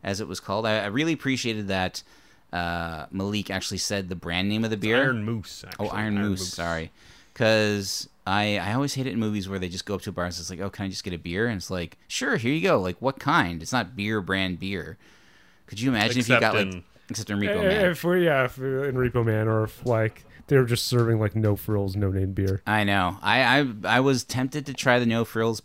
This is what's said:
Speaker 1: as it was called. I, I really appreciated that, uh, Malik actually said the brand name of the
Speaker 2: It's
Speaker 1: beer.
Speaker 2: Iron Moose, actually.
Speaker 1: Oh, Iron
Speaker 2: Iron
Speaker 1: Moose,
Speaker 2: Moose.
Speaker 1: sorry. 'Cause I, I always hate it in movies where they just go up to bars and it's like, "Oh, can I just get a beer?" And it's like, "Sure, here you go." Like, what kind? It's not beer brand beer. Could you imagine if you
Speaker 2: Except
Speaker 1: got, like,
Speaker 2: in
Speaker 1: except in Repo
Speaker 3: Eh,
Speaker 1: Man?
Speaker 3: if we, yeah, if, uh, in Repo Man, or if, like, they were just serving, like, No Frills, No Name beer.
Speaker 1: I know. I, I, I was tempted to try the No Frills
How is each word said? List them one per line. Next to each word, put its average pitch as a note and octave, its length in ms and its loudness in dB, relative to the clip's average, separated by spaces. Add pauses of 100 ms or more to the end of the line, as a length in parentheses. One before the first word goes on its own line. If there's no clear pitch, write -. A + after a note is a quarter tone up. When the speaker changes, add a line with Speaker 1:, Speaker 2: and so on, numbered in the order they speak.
Speaker 1:
as G2 180 -4
it G#2 60 -6
was F#2 120 -8
called. G#2 260 -2
I, A2 140 2
I G2+ 80 -2
really D3 260 0
appreciated B2 540 -2
that, F#2 340 -2 (520)
uh, E2+ 580 -4
Malik G2 400 -2
actually F#2+ 280 -4
said G2 280 -4
the F#2 80 -8
brand F2 320 -2
name G#2+ 160 0
of A2+ 60 -2
the A2 80 0
Speaker 2:
It's F#2+ 40 -6
Speaker 1:
beer. A2+ 220 2
Speaker 2:
Iron A#2+ 220 0
Moose, A2 420 -8
actually. - 220 -6
Speaker 1:
Oh, - 20 -6
Iron G#2 260 -2
Speaker 2:
Iron G#2 120 0
Speaker 1:
Moose, F#2+ 100 0
Speaker 2:
Moose. F2+ 140 -6
Speaker 1:
sorry. E2+ 380 -4 (420)
'Cause G#2+ 760 2 (180)
I, G#2 320 0
I F#2 160 -2
always C#3 200 -2
hate C3 120 -4
it C3+ 80 -4
in A2+ 60 -2
movies G#2 300 -2
where G2 100 -4
they F2+ 100 -4
just F2 160 -8
go G2+ 100 -4
up F2+ 80 -6
to G#2 100 -8
bars F2 240 -4
and E2+ 60 -10
it's F2 60 -10
like, F2+ 120 -10
"Oh, G2 80 -4
can G2 160 -8
I F#2+ 40 -4
just F2+ 140 -10
get F#2 100 -6
a E2+ 40 -6
beer?" F2+ 300 -2
And A2+ 100 -2
it's - 120 -10
like, F2 280 -6 (100)
"Sure, - 300 -2
here C3 160 0
you D#3+ 80 0
go." F3 180 4
Like, F2+ 220 -2
what C3 180 -2
kind? G2+ 420 0
It's - 120 -8
not A#2 240 -2
beer G#2 240 -2
brand F#2 400 -2
beer. F#2 360 -8 (680)
Could G2+ 160 -12
you C3 80 2
imagine A2+ 300 2
if A#2 100 0
you B2+ 60 8
Speaker 2:
Except A#2 60 6
Speaker 1:
got, A2 140 4
like, G#2 120 2
Speaker 2:
in F2+ 160 -10 (260)
Speaker 1:
except A2 200 -6
in G2+ 100 0
Repo G3+ 180 0
Speaker 3:
Eh, G3 100 2
Speaker 1:
Man? F#3+ 240 4
Speaker 3:
if D#3 140 -6
we, F3 200 4
yeah, C#3 200 4
if, A#2+ 140 -6
uh, C3 40 -8 (200)
in C3+ 120 -2
Repo B2 300 2
Man, A2 240 2
or A2 160 2
if, - 200 -10
like, A2 380 0 (240)
they D3 100 4
were C3 80 6
just A#2 220 0
serving, A#2 320 4
like, G#2+ 160 0
No G#2+ 220 4
Frills, G2+ 400 -2
No G2+ 140 2
Name F#2+ 220 0
beer. F#2+ 320 0
Speaker 1:
I G#2 200 2
know. F#2+ 360 2
I, B2+ 380 4
I, C#3+ 80 2 (160)
I A2 160 4
was C3+ 240 4
tempted C3+ 440 -4
to C#3 60 -10
try B2 260 4
the B2 60 2
No A2+ 200 2
Frills A2+ 400 0